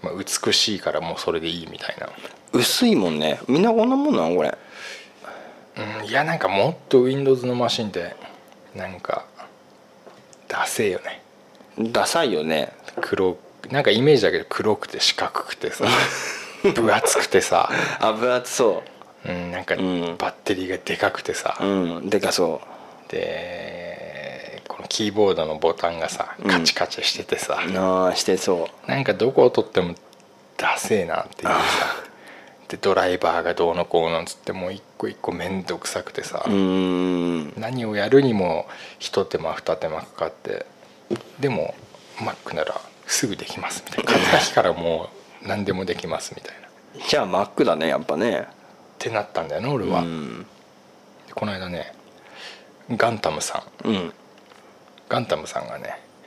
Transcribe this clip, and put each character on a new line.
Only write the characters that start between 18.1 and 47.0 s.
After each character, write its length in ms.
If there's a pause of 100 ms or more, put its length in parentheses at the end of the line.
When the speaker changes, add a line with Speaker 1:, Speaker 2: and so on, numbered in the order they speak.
Speaker 2:
分 200
厚 180
そ 320 (440)
う。 20
Speaker 1:
う 40
ん、 180
な 100
ん 60
か 80
Speaker 2:
う 80
ん。 340
Speaker 1:
バ 120
ッ 40 (120)
テ 100
リ 120
ー 20
が 100
で 180
か 140
く 120
て 120
さ。 260
Speaker 2:
う 40
ん、 440
で 120
か 120
そ 320
う。 460
Speaker 1:
で、 1600
こ 120
の 80
キ 220
ー 20
ボ 200
ー 20
ド 120
の 100
ボ 180
タ 160
ン 100
が 80
さ、 300
Speaker 2:
う 80
ん。 40
Speaker 1:
カ 100
チ 140
カ 120
チ 160
し 100
て 120
て 140
さ。 200
Speaker 2:
あ 80
ー、 480
し 100
て 120
そ 320 (180)
う。 40
Speaker 1:
な 80
ん 60
か 80
ど 200
こ 120
を 60
取 160
っ 40
て 100
も 140 (640)
ダ 220
セ 220
え 40
な 180
っ 60
て 140
い 20
う 40
さ。 80
Speaker 2:
あ 40 (440)
ー。 20 (600)
Speaker 1:
で、 100
ド 160
ラ 120
イ 100
バ 240
ー 40
が 100
ど 180
う 40
の 80
こ 240
う 20
の 120
っ 20
つ 100
っ 40
て、 140
も 160
う 40
一 100 (160)
個 80
一 160
個 80
め 160
ん 160
ど 160
く 100
さ 140
く 100
て 120
さ。 240
Speaker 2:
う 20
ん。 1080
Speaker 1:
何 300
を 80
や 140
る 140
に 120
も 320 (320)
一 260
手 140
間 160
二 220
手 100
間 140
か 60
か 200
っ 60
て。 340 (720)
で 100
も、 280 (400)
Mac 400
な 80
ら 160 (260)
す 220
ぐ 80
で 80
き 160
ま 100
す 160
み 60
た 100
い 20
な。 80
買 80
っ 120
た 60
日 140
か 100
ら 100
も 380 (340)
う 40
何 160
で 80
も 120
で 100
き 140
ま 100
す 160
み 80
た 80
い 40 (460)